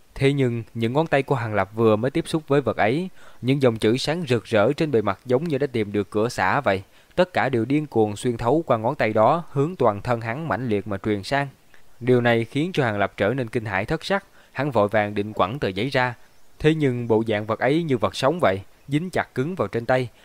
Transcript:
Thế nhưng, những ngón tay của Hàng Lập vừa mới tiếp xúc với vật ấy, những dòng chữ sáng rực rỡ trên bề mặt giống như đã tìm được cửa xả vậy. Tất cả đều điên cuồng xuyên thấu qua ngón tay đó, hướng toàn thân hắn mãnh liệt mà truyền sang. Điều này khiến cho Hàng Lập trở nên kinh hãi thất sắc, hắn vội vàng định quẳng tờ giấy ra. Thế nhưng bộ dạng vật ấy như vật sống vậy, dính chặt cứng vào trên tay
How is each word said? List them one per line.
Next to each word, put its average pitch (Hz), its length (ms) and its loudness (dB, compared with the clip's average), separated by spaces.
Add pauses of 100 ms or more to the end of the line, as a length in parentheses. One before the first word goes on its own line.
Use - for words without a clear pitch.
(160)
Thế 139 180 2
nhưng, 120 300 0 (100)
những 113 200 -2
ngón 160 140 2
tay 139 160 2
của 139 120 0
Hàng 117 180 -4
Lập 98 220 0
vừa 110 200 6
mới 117 160 0
tiếp 160 160 -2
xúc 160 200 -4
với 139 140 2
vật 113 160 -2
ấy, 135 320 0 (320)
những 135 200 2
dòng 117 160 4
chữ 113 200 2
sáng 165 300 -2
rực 117 180 0
rỡ 110 280 4
trên 156 180 -2
bề 113 100 4
mặt 101 240 -2
giống 123 180 2
như 160 140 -2
đã 143 100 0
tìm 110 240 -4
được 101 180 -2
cửa 107 200 0
xả 107 320 0
vậy. 98 220 0 (320)
Tất 180 180 2
cả 110 160 0
đều 117 160 0
điên 147 220 -2
cuồng 107 280 2
xuyên 120 220 -4
thấu 127 300 0
qua 120 100 2
ngón 117 180 -2
tay 110 180 0
đó, 131 380 4
hướng 151 240 -2
toàn 104 260 2
thân 117 200 -2
hắn 123 260 -8
mãnh 117 220 -4
liệt 101 180 -2
mà 98 100 -6
truyền 104 260 -2
sang. 139 240 -2 (520)
Điều 123 220 4
này 117 240 2
khiến 156 280 -4
cho 139 120 2
Hàng 107 120 -2
Lập 98 200 0
trở 104 160 2
nên 131 140 -4
kinh 110 180 -4
hãi 101 200 -2
thất 160 200 -4
sắc, 196 200 -2 (260)
hắn 139 200 -4
vội 104 160 4
vàng 104 280 0
định 104 180 -4
quẳng 104 260 -2
tờ - 80 -4
giấy 101 220 -4
ra. 127 260 -2 (440)
Thế 156 160 4
nhưng 123 320 0
bộ 113 200 4
dạng 107 180 -2
vật 107 140 -2
ấy 151 240 0
như 131 140 0
vật 98 180 -2
sống 156 260 0
vậy, 98 180 2 (280)
dính 151 220 -2
chặt - 260 -4
cứng 156 200 -2
vào 120 120 -2
trên 117 180 -6
tay 127 240 0 (160)